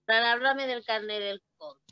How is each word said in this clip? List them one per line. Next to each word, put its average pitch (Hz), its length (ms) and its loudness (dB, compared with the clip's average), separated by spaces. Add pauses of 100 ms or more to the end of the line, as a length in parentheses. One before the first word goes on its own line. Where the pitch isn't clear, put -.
Fran, 226 180 4
háblame 262 420 2
del 247 180 -4
carnet 214 360 -4
del 202 240 -6 (140)
covid, 147 220 -16 (120)